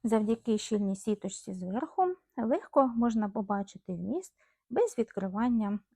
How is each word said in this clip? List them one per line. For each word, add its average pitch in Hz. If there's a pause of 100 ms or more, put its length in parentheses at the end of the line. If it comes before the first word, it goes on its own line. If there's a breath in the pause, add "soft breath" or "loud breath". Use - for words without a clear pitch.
Завдяки 220
щільній 202
сіточці 196
зверху 262 (220)
легко 269
можна 226
побачити 196
вміст 208 (360)
без 453
відкривання 208 (160)